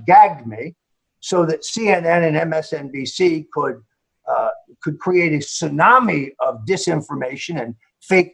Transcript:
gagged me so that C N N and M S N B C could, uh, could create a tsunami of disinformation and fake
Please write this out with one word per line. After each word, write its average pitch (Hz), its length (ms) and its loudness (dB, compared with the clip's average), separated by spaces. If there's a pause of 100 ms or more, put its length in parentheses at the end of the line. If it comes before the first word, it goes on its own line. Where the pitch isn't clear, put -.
gagged 175 400 6
me 113 280 -10 (460)
so 175 240 0
that 160 200 -2
C 220 240 -4
N 175 180 0
N 170 180 2
and 156 120 0
M 160 180 -2
S 156 180 -4
N 143 180 -8
B 135 140 -8
C 160 480 0
could, 131 300 -4 (440)
uh, 123 220 -2 (340)
could 156 160 -6
create 175 360 0
a 147 40 0
tsunami 160 920 0 (100)
of 123 260 -4
disinformation 147 960 -4
and 117 120 -10 (260)
fake 180 320 2